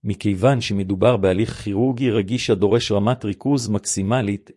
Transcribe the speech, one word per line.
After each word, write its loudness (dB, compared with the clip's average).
מכיוון 0
שמדובר 0
בהליך 0
כירורגי 0
רגיש -2
הדורש 2
רמת 0
ריכוז -2
מקסימלית, -2